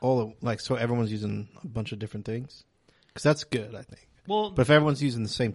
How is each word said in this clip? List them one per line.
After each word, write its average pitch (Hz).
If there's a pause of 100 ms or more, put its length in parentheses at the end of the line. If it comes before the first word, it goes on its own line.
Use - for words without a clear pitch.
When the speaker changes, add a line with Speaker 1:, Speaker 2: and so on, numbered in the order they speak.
Speaker 1:
All 131 (100)
the, 110
like, 113
so -
everyone's 117
using 104 (160)
a 185
bunch 113
of 107
different 107
things? 120 (520)
'Cause -
that's 151
good, 113
I 101
think. - (200)
Speaker 2:
Well, 208
Speaker 1:
But 170
if 143
everyone's 151
using 120
the 104
same, 113